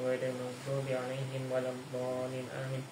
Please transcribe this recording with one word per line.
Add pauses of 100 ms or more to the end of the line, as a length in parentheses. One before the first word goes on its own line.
ghairil
maghdubi
'alaihim
waladdallin.
Amin.